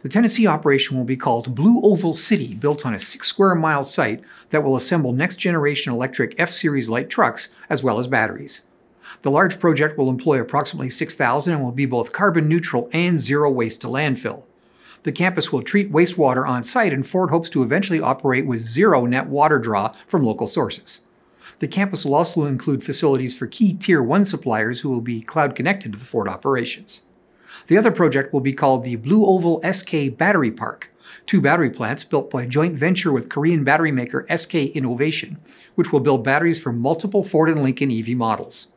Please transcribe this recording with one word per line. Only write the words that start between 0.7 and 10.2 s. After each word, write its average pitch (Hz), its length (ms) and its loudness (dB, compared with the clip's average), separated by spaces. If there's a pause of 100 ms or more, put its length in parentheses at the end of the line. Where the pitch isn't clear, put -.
will 127 60 -2
be 127 120 -2
called 123 380 -2
Blue 190 300 4
Oval 175 320 2
City, - 400 0
built 147 320 -4
on 113 80 -2
a 95 40 -8
six - 280 -4
square 196 260 2
mile 156 300 0
site 127 400 -2 (260)
that 151 140 2
will 135 120 2
assemble 131 380 0
next-generation 147 800 -2
electric 127 460 -2
F-Series 147 500 -2
light 120 180 -2
trucks - 420 0 (200)
as 127 140 -2
well 113 160 0
as 123 80 -4
batteries. 110 560 -2 (580)
The 143 80 -2
large 175 300 2
project 151 360 2
will 135 140 0
employ 131 320 0